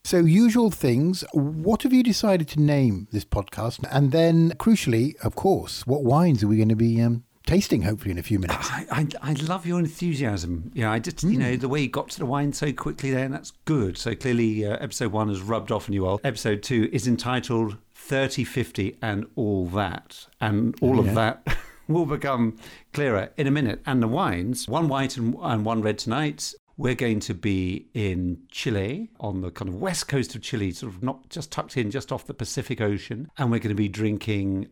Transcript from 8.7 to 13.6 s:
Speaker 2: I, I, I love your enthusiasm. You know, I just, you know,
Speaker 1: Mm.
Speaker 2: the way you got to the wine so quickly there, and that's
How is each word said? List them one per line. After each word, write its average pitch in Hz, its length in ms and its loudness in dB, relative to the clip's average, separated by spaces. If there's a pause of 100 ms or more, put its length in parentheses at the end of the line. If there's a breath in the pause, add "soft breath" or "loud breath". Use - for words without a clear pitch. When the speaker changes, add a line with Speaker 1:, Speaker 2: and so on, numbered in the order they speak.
Speaker 2:
I, - 180 -8
I, 147 180 0 (140)
I 151 120 -2
love 165 320 -4
your 175 140 0
enthusiasm. 117 920 -2
You 117 100 -2
know, 110 80 0
I 113 80 0
just, - 240 -8
you 208 140 2
know, 123 200 0
Speaker 1:
Mm. - 20 -4
Speaker 2:
the 131 80 -4
way 147 140 0
you 127 80 0
got - 220 -6
to - 80 -12
the 151 60 -4
wine 143 280 -2
so 151 180 -2
quickly 135 400 -4
there, 131 140 0
and 135 80 -6
that's - 180 -12 (140)